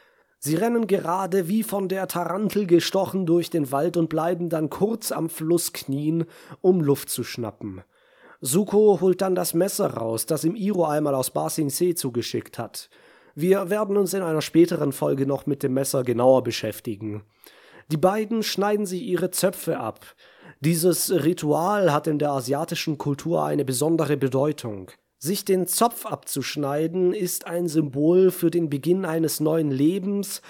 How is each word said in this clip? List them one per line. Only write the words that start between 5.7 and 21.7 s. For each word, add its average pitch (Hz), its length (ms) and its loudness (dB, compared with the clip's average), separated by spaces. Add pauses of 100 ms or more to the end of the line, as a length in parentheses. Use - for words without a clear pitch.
knien, 151 520 -2 (360)
um 185 200 6
Luft 143 280 0
zu - 140 -4
schnappen. 104 580 -10 (600)
Zuko 196 580 4
holt 180 220 2
dann 190 140 0
das 175 180 -2
Messer 175 400 0
raus, 113 320 -4
das 156 180 -2
ihm 160 120 0
Iro 190 300 0
einmal 151 300 0
aus 131 160 -2
Ba 156 180 -2
Sing 156 200 -2
Se 175 260 0
zugeschickt 123 640 -6
hat. - 300 -10 (460)
Wir 185 340 2
werden 202 280 0
uns 185 160 2
in 196 80 -2
einer 160 200 0
späteren 160 500 4
Folge 139 340 0
noch 139 200 -4
mit 143 180 -4
dem 135 100 0
Messer 135 300 0
genauer 123 400 6
beschäftigen. 107 800 -6 (680)
Die 160 60 -2
beiden 208 460 0
schneiden 208 420 0
sich 180 160 -6
ihre 180 300 -2
Zöpfe - 480 -2
ab. - 260 -10 (540)
Dieses 160 520 2
Ritual 165 800 2